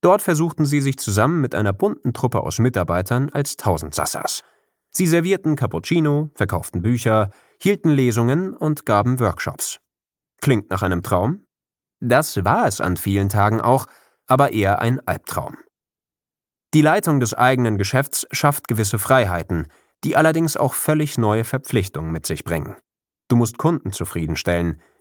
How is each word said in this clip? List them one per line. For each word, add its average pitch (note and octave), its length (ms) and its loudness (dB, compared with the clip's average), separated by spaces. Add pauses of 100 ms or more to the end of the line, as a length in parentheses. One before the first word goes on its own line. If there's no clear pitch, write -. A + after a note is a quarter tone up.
Dort F#3 200 4
versuchten D#3+ 440 0
sie C#3+ 160 2
sich C3+ 160 -2
zusammen A#2 420 2
mit B2+ 140 -2
einer G2+ 180 0
bunten A#2+ 420 -2
Truppe - 280 -2
aus - 160 -6
Mitarbeitern A2 720 0
als - 280 -4
Tausendsassas. - 840 -4 (460)
Sie F#3 160 -2
servierten E3+ 500 2
Cappuccino, D3 800 0
verkauften F2+ 480 -4
Bücher, A2 480 2 (320)
hielten F#3+ 300 2
Lesungen C3 640 2
und D3+ 300 -4
gaben A#2 340 2
Workshops. - 600 -4 (600)
Klingt A#2 300 0
nach F#2 100 -2
einem F2+ 220 -2
Traum? A2+ 420 -2 (540)
Das A#2+ 440 0
war F3 220 2
es - 160 -2
an F2+ 160 -2
vielen G2 320 0
Tagen G#2 320 2
auch, C3 240 2 (400)
aber B2+ 260 4
eher G2 280 0
ein A#2+ 260 0
Albtraum. - 520 -6 (1160)
Die D#3 80 6
Leitung D#3 380 2
des A#2 160 -2
eigenen B2 420 2
Geschäfts B2+ 540 -2
schafft - 360 0
gewisse A2 300 -2
Freiheiten, F2+ 680 0 (360)
die - 120 -2
allerdings D#3+ 420 2
auch C3 160 0
völlig D3+ 460 -2
neue A2 240 2
Verpflichtungen G2 680 -4
mit E2 140 -6
sich D#2 180 -6
bringen. - 320 -6 (520)
Du A#2+ 100 4
musst A#2 200 0
Kunden D3+ 360 -2
zufriedenstellen, E2+ 880 -4 (200)